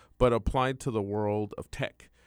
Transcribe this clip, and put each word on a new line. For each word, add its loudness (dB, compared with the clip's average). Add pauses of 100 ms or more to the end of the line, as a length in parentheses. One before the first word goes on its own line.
(180)
but 6
applied 0
to -4
the 0
world -2
of -12
tech -8 (180)